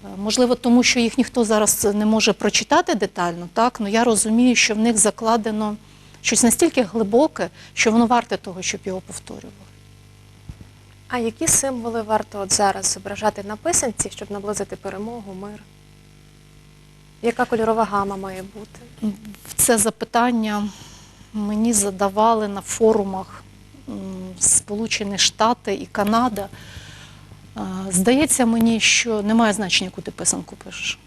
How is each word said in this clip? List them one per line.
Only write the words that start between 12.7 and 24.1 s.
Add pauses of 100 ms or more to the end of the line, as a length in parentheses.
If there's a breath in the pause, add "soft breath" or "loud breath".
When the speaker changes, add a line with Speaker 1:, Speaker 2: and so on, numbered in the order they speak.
Speaker 2:
зображати
на
писанці,
щоб
наблизити
перемогу,
мир? (1600)
Яка
кольорова
гама
має
бути? (360)
Speaker 1:
В
це
запитання (680 loud breath)
мені
задавали
на
форумах, (440)
м, (460)